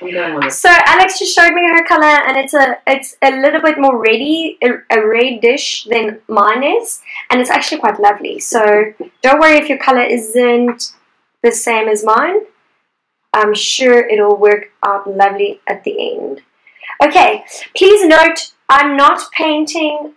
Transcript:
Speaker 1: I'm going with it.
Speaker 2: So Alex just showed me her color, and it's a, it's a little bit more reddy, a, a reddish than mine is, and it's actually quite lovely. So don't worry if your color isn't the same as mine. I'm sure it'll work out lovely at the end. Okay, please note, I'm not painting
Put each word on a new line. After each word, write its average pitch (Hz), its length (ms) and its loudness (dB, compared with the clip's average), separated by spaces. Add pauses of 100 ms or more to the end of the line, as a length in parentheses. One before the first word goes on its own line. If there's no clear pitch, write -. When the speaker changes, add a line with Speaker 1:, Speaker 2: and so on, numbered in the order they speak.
Speaker 1:
I'm 180 100 -12
going 170 240 -6
with 143 100 -4
it. - 80 -6
Speaker 2:
So - 160 2 (160)
Alex 359 340 2
just 359 160 -4
showed 339 180 4
me 349 80 -2
her 330 240 2
color, 311 200 2
and 285 320 2
it's 269 160 -4
a, 269 240 0 (100)
it's - 340 -4
a 269 100 2 (100)
little 302 200 0
bit 311 160 -2
more 269 240 0
reddy, 285 640 -2
a, 247 60 0 (200)
a 214 160 0
reddish 233 800 -2
than 220 440 -4
mine 214 340 0
is, 427 380 -4 (280)
and 247 120 0
it's 247 80 -4
actually - 320 -4
quite 208 180 -2
lovely. 202 400 -2
So 214 540 0 (280)
don't 277 180 2
worry 311 180 4
if 285 100 -2
your 262 120 -4
color 254 240 2
isn't 240 920 -2 (500)
the 240 80 4
same 226 380 -2
as 214 160 -2
mine. 285 340 0 (920)
I'm 214 200 0
sure 240 540 0
it'll 208 300 2
work 208 340 0 (140)
out 196 280 -6
lovely 202 540 -2
at - 160 -8
the - 320 -8
end. - 260 -12 (640)
Okay, 349 400 2 (320)
please 392 300 6
note, 320 480 2 (160)
I'm 285 260 2
not 285 360 2
painting 302 840 -4